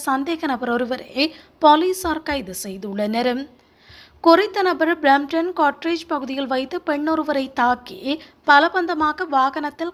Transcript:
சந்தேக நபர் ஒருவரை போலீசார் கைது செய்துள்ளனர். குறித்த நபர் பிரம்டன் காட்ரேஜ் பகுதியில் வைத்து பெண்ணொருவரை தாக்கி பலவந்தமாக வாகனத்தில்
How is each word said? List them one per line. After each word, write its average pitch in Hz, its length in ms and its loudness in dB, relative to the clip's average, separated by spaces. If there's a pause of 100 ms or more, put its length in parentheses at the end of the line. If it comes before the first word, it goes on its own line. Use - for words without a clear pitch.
சந்தேக 294 460 -2
நபர் 240 240 -4
ஒருவரை 247 500 -4 (380)
போலீசார் 320 680 2
கைது 220 320 -6
செய்துள்ளனர். 208 720 -4 (960)
குறித்த 392 400 6
நபர் 320 340 0
பிரம்டன் 294 480 2 (100)
காட்ரேஜ் 320 540 -2
பகுதியில் 269 400 -4
வைத்து 269 320 -4
பெண்ணொருவரை 294 600 -2 (140)
தாக்கி 247 400 -2 (520)
பலவந்தமாக 330 840 2
வாகனத்தில் 294 580 -2